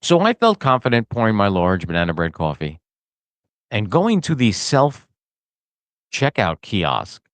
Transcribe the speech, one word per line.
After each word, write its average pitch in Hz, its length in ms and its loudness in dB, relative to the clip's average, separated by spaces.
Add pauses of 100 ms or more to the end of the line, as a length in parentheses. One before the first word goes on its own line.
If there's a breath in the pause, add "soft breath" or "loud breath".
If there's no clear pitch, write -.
So 170 180 2
I 220 140 2
felt 226 260 0
confident 123 500 0
pouring 113 260 0
my 101 120 2
large 90 400 0
banana 85 260 -2
bread 82 200 -2
coffee 78 460 -6 (920)
and 107 180 -4
going 190 320 0
to - 140 -2
the 123 160 2
self-checkout - 2000 -4
kiosk 73 640 -4 (100)